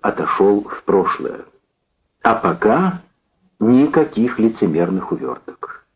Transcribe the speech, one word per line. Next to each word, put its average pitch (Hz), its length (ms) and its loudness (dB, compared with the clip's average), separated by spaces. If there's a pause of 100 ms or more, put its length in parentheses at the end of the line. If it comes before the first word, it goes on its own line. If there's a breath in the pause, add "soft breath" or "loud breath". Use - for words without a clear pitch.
отошёл 101 600 0
в - 220 -14
прошлое. - 640 -2 (760)
А 113 120 2
пока 113 680 0 (560)
никаких 120 800 2
лицемерных 92 720 0
увёрток. - 840 -10